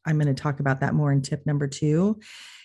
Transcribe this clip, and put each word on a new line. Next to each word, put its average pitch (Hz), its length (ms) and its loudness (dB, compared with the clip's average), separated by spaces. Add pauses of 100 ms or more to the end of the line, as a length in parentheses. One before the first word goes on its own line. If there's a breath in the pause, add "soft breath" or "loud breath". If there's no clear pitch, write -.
I'm 156 120 0
gonna 147 160 2
talk 143 260 -2
about 135 220 0
that 143 140 0
more 147 160 2
in 139 100 4
tip 143 240 -6
number 147 220 0
two, 165 520 0 (460 loud breath)